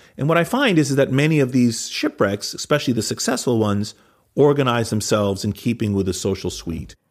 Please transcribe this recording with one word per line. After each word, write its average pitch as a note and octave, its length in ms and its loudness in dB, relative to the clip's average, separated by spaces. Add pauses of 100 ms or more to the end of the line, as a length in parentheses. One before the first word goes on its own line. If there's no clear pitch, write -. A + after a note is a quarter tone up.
(180)
And C3+ 100 -2
what D#3+ 100 2
I E3+ 60 2
find A#3 340 2
is, C#3 120 2
is C3+ 80 2
that C3+ 120 2
many D3 320 2
of B2+ 120 0
these A#2+ 360 2
shipwrecks, - 640 -2
especially D3 400 -2
the A2+ 80 0
successful B2 580 -2
ones, G#2 360 -2 (400)
organize C3+ 540 2
themselves G#2 560 0
in G2+ 80 -2
keeping A2 420 -2
with G2 100 0
the F#2 80 -2
social - 380 -4
suite. - 440 -10 (160)